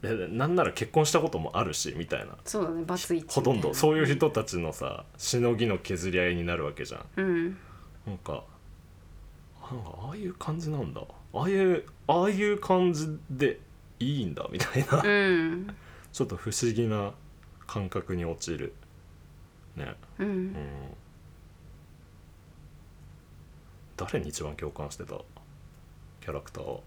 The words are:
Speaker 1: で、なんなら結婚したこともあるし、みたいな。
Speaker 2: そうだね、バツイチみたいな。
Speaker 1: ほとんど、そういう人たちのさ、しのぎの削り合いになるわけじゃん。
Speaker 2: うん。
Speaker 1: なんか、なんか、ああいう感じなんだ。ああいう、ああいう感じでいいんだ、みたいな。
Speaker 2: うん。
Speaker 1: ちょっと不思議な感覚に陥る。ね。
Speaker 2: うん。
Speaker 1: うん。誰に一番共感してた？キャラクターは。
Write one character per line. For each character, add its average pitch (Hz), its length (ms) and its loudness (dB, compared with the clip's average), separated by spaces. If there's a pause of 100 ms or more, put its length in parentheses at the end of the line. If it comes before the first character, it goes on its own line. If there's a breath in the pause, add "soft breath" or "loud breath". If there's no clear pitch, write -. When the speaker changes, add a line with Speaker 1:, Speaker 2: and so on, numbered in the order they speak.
Speaker 1:
で、 101 260 -2
な 113 200 0
ん 175 80 2
な 175 80 6
ら 90 80 2
結 - 220 -4
婚 156 120 6
し 147 60 2
た 170 80 6
こ 151 100 2
と - 100 -2
も - 180 -2
あ 92 60 4
る 85 100 -2
し、 - 240 -4
み 82 80 -4
た - 120 -2
い - 80 -6
な。 - 200 -14
Speaker 2:
そ 214 160 -2
う - 40 2
だ 160 40 -2
ね、 165 160 -4
バ 180 100 -2
ツ 175 200 0
イ 160 80 -2
チ - 20 -12
み - 40 -18
た 135 120 2
い - 20 -2
な。 127 60 4
Speaker 1:
ほ 131 40 4
と - 0 -
ん 110 80 2
ど、 151 120 0
そ 156 200 6
う 156 40 4
い 156 60 4
う - 20 4
人 143 240 4
た 110 140 0
ち 90 160 -4
の 80 120 -2
さ、 - 320 -6 (140)
し - 220 0
の 120 160 4
ぎ 113 100 2
の 98 140 2
削 92 320 -2
り 90 80 4
合 90 100 4
い 87 60 2
に 85 100 -2
な 87 100 0
る 80 80 -2
わ 73 100 -2
け 73 120 -6
じ - 80 -10
ゃ - 60 -10
ん。 - 60 -14 (120)
Speaker 2:
う 190 60 0
ん。 180 340 0 (480 loud breath)
Speaker 1:
な 104 80 -6
ん 90 60 -8
か、 - 240 -6 (1300)
な 127 80 -8
ん 113 60 -8
か、 - 200 -12
あ 135 100 -8
あ - 20 -10
い 214 120 -8
う 185 80 -6
感 160 240 -4
じ 160 100 -4
な 151 80 -2
ん 90 160 -4
だ。 - 80 -8 (320)
あ 120 100 0
あ 180 60 2
い 196 60 4
う、 185 280 6 (240)
あ 170 180 6
あ 208 40 6
い 202 140 2
う 208 160 2
感 180 340 6
じ 151 260 -4 (100)
で 135 300 2 (400)
い 135 220 0
い 101 40 0
ん 80 100 -2
だ、 - 160 -6
み 92 80 -4
た - 200 2
い 143 100 2
な。 151 140 4
Speaker 2:
う 202 280 6
ん。 175 440 2 (380 loud breath)
Speaker 1:
ち - 80 -2
ょ 131 40 4
っ - 20 -8
と 90 100 -6
不 107 140 -6
思 117 200 2
議 113 160 2
な 104 260 0 (520)
感 98 240 -4
覚 95 260 -2
に 87 80 -2
陥 82 340 -4
る。 - 160 -6 (1000)
ね。 135 200 -10 (240)
Speaker 2:
う - 40 -2
ん。 208 40 -2
Speaker 1:
う 208 40 -2
ん。 190 220 -2 (3500)
誰 101 220 -2
に 76 100 -6
一 - 140 -6
番 73 120 -6
共 76 160 -6
感 73 200 -8
し - 40 -14
て - 80 -12
た？ - 120 -10 (1080)
キ - 60 -10
ャ 76 60 -6
ラ 73 60 -4
ク - 120 -16
タ - 100 -10
ー - 20 -8
は。 - 240 -6